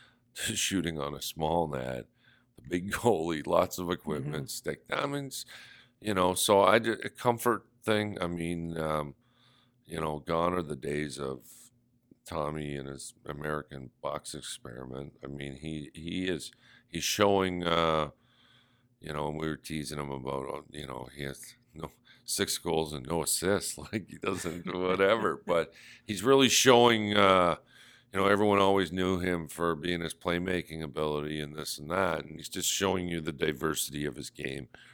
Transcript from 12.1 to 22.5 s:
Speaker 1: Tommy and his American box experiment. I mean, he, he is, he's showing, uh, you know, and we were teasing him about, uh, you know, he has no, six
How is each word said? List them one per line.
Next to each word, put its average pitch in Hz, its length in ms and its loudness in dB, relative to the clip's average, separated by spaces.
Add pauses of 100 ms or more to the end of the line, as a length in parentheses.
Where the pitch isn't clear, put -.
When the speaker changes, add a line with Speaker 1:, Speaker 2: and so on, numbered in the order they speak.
Speaker 1:
Tommy 76 500 -4
and 69 120 -8
his 69 260 -12 (120)
American 71 640 -8 (120)
box 71 320 -8
experiment. 65 800 -12 (100)
I - 40 -12
mean, 69 280 -10
he, 76 380 -10
he 87 320 -6
is, 85 260 -6 (360)
he's 85 160 -6
showing, 95 640 4
uh, 80 440 4 (920)
you 78 120 -12
know, 73 160 -4
and 76 100 -6
we 80 100 -4
were 73 80 -4
teasing 76 420 -8
him 71 120 -8
about, 67 440 -6
uh, 73 60 -10 (100)
you 71 160 -12
know, 64 300 -12
he 71 80 -8
has 69 160 -8 (340)
no, 80 160 -10 (340)
six - 340 -2